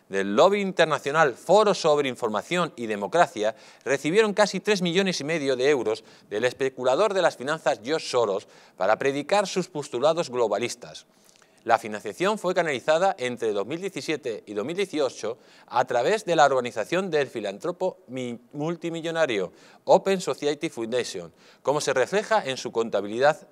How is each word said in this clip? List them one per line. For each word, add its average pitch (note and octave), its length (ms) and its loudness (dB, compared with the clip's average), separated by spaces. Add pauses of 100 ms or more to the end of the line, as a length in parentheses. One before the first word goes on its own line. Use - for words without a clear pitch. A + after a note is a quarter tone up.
del G2 260 -2
lobby F#3+ 260 6
internacional D#3 760 2
Foro G3+ 400 4
sobre D3 340 2
Información B2 640 -2
y A#2 120 -6
Democracia G#2+ 680 0 (300)
recibieron F3 480 2
casi G3 260 0
tres G#3 220 0
millones F3+ 400 0
y C#3 40 -8
medio C#3+ 300 -2
de B2+ 140 2
euros A2+ 340 0 (280)
del G#2 120 -2
especulador C3 720 0
de F#3+ 80 0
las D#3+ 160 2
finanzas C#3+ 460 -2
George D3+ 240 -4
Soros G#2+ 400 0 (300)
para G#2 200 2
predicar C#3+ 480 0
sus F3+ 240 -4
postulados D3 600 -2
globalistas. A#2 720 -4 (600)
La A2+ 120 6
financiación A2+ 640 -4
fue F3 160 -2
canalizada E3 640 2
entre A#2+ 320 -2
dos G2+ 160 -2
mil E3 140 -8
diecisiete C#3+ 640 -6
y G#2 60 -12
dos G2+ 120 -4
mil E3+ 120 -6
dieciocho C#3+ 600 -4 (300)
a A#2+ 160 0
través C3+ 400 0
de E3+ 140 0
la D3+ 80 8
organización C3 640 0
del D3 160 2
filántropo A#2+ 720 -6 (100)
mi-, B2 320 -8 (140)
multimillonario D#3+ 1000 -2 (320)
Open F#3+ 380 4
Society D3 480 -4
Foundation, A2+ 640 -4 (280)
como C#3+ 200 0
se C#3+ 120 0
refleja F#3+ 520 2
en C3 100 -4
su B2 160 -8
contabilidad A2+ 800 0